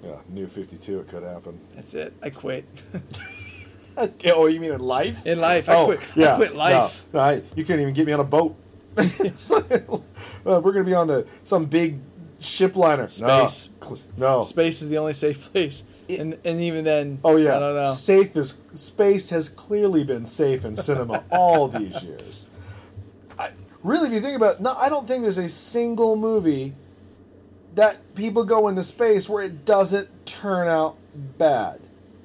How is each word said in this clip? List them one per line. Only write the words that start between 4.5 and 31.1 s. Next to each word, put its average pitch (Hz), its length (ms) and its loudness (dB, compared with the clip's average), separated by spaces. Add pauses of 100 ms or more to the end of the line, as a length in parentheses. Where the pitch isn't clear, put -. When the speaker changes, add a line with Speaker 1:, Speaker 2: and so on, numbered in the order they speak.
Speaker 1:
mean 160 140 -6
in 131 60 -6
life? 131 460 -4
Speaker 2:
In 170 140 -2
life, 165 280 2
I 165 80 6
Speaker 1:
Oh, 165 100 6
Speaker 2:
quit. 160 140 2 (160)
Speaker 1:
yeah, 156 180 6
Speaker 2:
I - 20 0
quit 156 200 2
life. 147 480 2 (100)
Speaker 1:
no, 156 60 0
no, 135 60 4
I, 143 160 2 (140)
you 156 80 -4
couldn't 156 180 0
even 139 140 -2
get 156 100 2
me 147 80 0
on 147 60 0
a 143 40 2
boat. 156 320 2 (220)
<laughs> - 200 -18
It's - 520 0
like, - 400 0
"Well, - 720 -4
we're 185 100 2
gonna 196 120 2
be 185 100 0
on 175 140 2
the, 135 180 0 (180)
some 175 220 0
big 156 340 0 (400)
ship 185 360 -2
liner." 151 320 2
Speaker 2:
Space. 120 600 0 (120)
Speaker 1:
No. - 140 -18
Cl-, - 120 -16 (100)
no. 131 260 2
Speaker 2:
Space 165 400 -2
is 151 60 -8
the 151 100 -2
only 156 140 -4
safe 143 380 -6
place. 156 320 -4 (240)
Speaker 1:
It 185 120 -8
Speaker 2:
And, 160 260 -8
and 170 160 -4
even 165 220 -4
then, 147 400 0
Speaker 1:
Oh, 160 140 6
yeah. 151 200 4
Speaker 2:
I - 20 2
don't 143 160 -2
know. 139 160 0
Speaker 1:
Safe 190 460 4
is, 139 160 -2 (180)
space 196 600 0
has 160 180 -2
clearly 202 540 0
been 120 240 -6
safe 135 360 0
in 110 120 -8
cinema 120 520 -4
Speaker 2:
<laughs> - 40 -8
Speaker 1:
all 170 360 4
these 98 360 -8
years. 69 440 -16 (920)
I, - 100 -8 (320)
really, 285 280 0
if 226 40 -6
you 214 80 0
think 277 160 -4
about 240 200 2
it, 190 40 -10
no, 254 140 -2
I 254 140 2
don't 285 180 -4
think 254 160 -2
there's 196 160 -2
a 175 100 -4
single 233 680 -2
movie 170 600 0 (1000)
that 202 400 2
people 220 300 -2
go 214 240 2
into 185 160 -2
space 214 440 2
where 202 160 -4
it 170 220 -10
doesn't 196 420 2 (200)
turn 185 400 -4
out 160 300 0 (180)